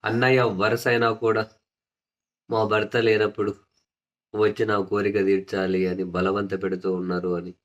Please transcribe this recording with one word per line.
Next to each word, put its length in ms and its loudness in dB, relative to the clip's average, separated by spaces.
అన్నయ్య 380 2
వరుస 340 0
అయినా 260 2
కూడా, 300 0
"మా 160 0
భర్త 320 0
లేనప్పుడు 540 2
వచ్చి 320 2
నా 180 0
కోరిక 420 0
తీర్చాలి" 640 0
అని 220 -4
బలవంత 480 -2
పెడుతూ 360 -4
ఉన్నారు 420 -4
అని. 180 -8